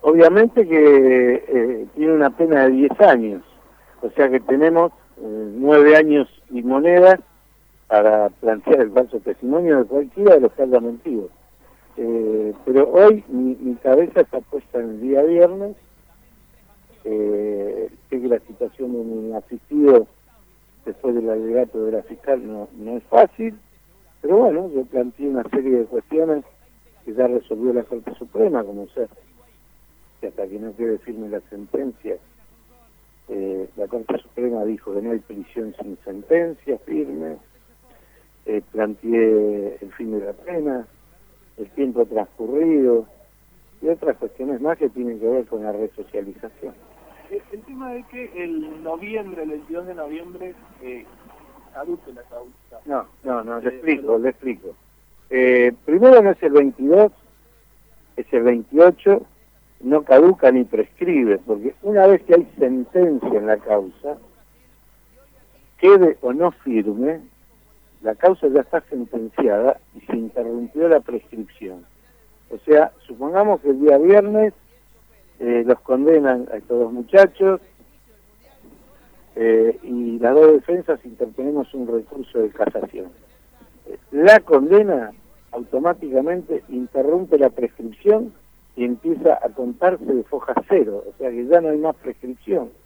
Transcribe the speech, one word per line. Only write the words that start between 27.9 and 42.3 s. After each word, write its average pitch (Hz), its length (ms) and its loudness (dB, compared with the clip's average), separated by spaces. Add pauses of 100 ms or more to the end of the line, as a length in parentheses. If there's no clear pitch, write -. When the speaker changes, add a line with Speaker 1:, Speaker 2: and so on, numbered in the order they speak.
Speaker 1:
Suprema, 160 480 -2
como 101 260 -14
ser 120 200 -10 (1120)
que 117 60 -14
hasta 98 200 -12
que 98 120 -14
no 107 180 -14
quede 113 220 -4
firme 110 320 -14
la 104 180 -10
sentencia, 107 680 -10 (1120)
eh, 95 480 -10
la 104 120 -8
Corte 117 300 -8
Suprema 120 460 -8
dijo 104 300 -10
que 101 80 -6
no 117 100 -8
hay 110 80 -6
prisión 107 600 -14
sin 101 240 -16
sentencia 139 760 -4
firme, 156 600 -10 (1080)
eh, 107 260 -6
planteé 107 1120 -2
el 98 140 -18
fin 110 240 -10
de 98 80 -10
la 101 80 -10
pena, 147 520 -10 (720)
el 107 140 -16
tiempo 123 340 -4
transcurrido 120 1040 -2 (760)